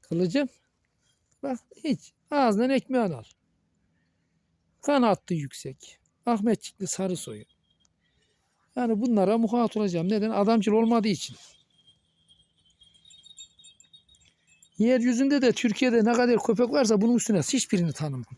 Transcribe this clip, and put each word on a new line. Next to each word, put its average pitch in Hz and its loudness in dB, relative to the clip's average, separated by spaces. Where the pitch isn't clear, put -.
Kılıcım, 185 -2
bak 262 -6
hiç 269 -4
ağzından 254 2
ekmeğini 240 -2
al. 110 -14
Kan 285 2
hattı 196 0
yüksek. - -12
Ahmetçikli 214 -2
Sarısoy'u. 170 -8
Yani 226 -2
bunlara 220 2
muhat 226 0
olacağım. 180 -2
Neden? 214 -2
Adamcıl 208 0
olmadığı 226 2
için. - -4
Yeryüzünde 254 2
de 240 4
Türkiye'de 233 2
ne 233 2
kadar 240 2
köpek 226 0
varsa 233 2
bunun 233 2
üstüne 208 0
hiçbirini 175 -2
tanımam. 135 -8